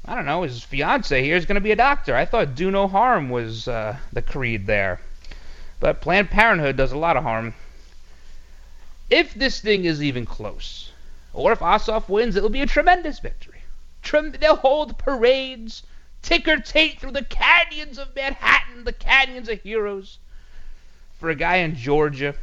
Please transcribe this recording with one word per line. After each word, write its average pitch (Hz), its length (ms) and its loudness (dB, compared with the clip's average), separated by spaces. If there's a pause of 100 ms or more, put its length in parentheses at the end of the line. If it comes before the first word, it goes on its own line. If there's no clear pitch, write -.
I 208 120 -8
don't 202 100 -4
know, 156 160 -2
his 123 220 -6
fiance 143 600 0
here 147 120 2
is 180 100 2
gonna 202 140 4
be 208 120 2
a 214 40 4
doctor. 240 400 4
I 143 100 4
thought 175 300 0
do 180 160 0
no 196 160 2
harm 196 420 2
was, 113 380 -4
uh, 113 300 -4 (140)
the 120 120 -2
creed 113 420 0
there. 98 340 0 (800)
But - 220 2
Planned 190 300 0
Parenthood 185 440 4
does 131 160 2
a 131 60 -4
lot 160 180 2
of 127 60 2
harm. 113 320 -4 (1600)
If 330 240 4
this 254 240 0
thing 202 260 2
is 156 160 0
even 127 240 -2
close, - 680 -10 (420)
or 165 180 2
if 226 80 2
Ossoff 214 500 2
wins, 208 260 2
it'll 196 140 2
be 262 140 0
a - 20 2
tremendous 330 540 4
victory. - 420 -10 (400)
Trem-, 202 300 0
they'll 302 240 4
hold 277 420 2
parades, 254 840 0 (380)
ticker - 380 2
tape 302 400 0
through 269 120 -8
the 262 120 -4
canyons 302 720 2
of 269 180 -12
Manhattan, 247 680 0
the 226 100 -4
canyons 254 560 2
of 220 120 -6
heroes, 202 560 -6 (1000)
for 165 120 -4
a 160 60 0
guy 170 220 2
in 160 180 0
Georgia. 143 680 0